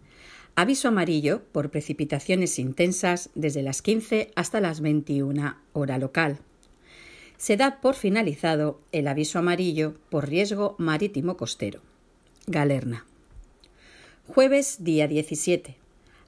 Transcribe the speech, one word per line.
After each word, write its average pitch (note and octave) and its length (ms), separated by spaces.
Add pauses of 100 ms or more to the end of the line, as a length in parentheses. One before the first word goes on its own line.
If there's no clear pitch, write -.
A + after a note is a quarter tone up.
(540)
Aviso B3+ 360
amarillo E3+ 520 (100)
por C#3+ 200
precipitaciones D#3 880
intensas F3 760
desde D3 300
las C3+ 180
quince G#3+ 540
hasta F#3+ 260
las D#3+ 200
veintiuna D3 800 (140)
hora C3+ 240
local. C#3+ 400 (1000)
Se G#3 200
da C4+ 240
por C4+ 140
finalizado D#3+ 840 (120)
el D3 160
aviso D3+ 320
amarillo E3+ 560 (160)
por C#3+ 180
riesgo G3+ 480
marítimo D#3 600
costero. - 440 (640)
Galerna. C3+ 640 (1200)
Jueves, C4+ 560
día D#3 240
diecisiete. D3+ 680 (500)